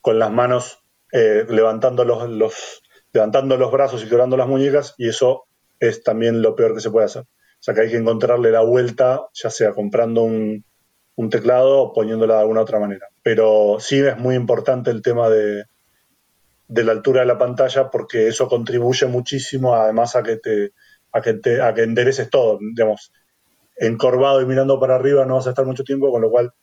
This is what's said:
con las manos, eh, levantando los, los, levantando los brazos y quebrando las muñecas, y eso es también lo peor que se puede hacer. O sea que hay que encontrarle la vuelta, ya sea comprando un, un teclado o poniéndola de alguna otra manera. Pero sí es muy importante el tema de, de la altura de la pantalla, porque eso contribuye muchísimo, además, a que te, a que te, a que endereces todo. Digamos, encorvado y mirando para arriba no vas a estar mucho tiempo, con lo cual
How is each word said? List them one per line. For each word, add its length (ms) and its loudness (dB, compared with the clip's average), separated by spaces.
con 200 2
las 100 0
manos, 480 -2
eh, 380 2
levantando 560 2
los, 260 -2
los, 500 -4
levantando 440 2
los 160 0
brazos 320 0
y 40 -14
quebrando 280 2
las 100 0
muñecas, 520 0
y 100 -2
eso 380 0
es 240 -2
también 380 0
lo 120 2
peor 200 0
que 60 -8
se 120 -6
puede 140 2
hacer. 160 -8
O 360 -20
sea 160 -6
que 60 2
hay 100 2
que 60 -2
encontrarle 560 2
la 80 2
vuelta, 600 0
ya 160 -8
sea 220 0
comprando 500 -2
un, 420 -4
un 120 -4
teclado 520 2
o 120 -2
poniéndola 420 0
de 80 2
alguna 180 0
otra 180 -2
manera. 300 -6
Pero 560 2
sí 180 -2
es 180 0
muy 200 -2
importante 560 -2
el 100 -6
tema 260 0
de, 360 0
de 160 0
la 80 2
altura 300 2
de 40 2
la 120 2
pantalla, 520 0
porque 380 -2
eso 180 -2
contribuye 640 0
muchísimo, 680 -2
además, 400 0
a 80 2
que 140 -4
te, 360 -2
a 100 -2
que 140 -2
te, 260 0
a 140 0
que 80 0
endereces 480 0
todo. 300 2
Digamos, 520 -4
encorvado 640 2
y 60 -2
mirando 320 0
para 160 2
arriba 320 2
no 80 -2
vas 140 -2
a 20 -4
estar 160 -2
mucho 160 -8
tiempo, 300 -2
con 100 0
lo 80 0
cual 220 0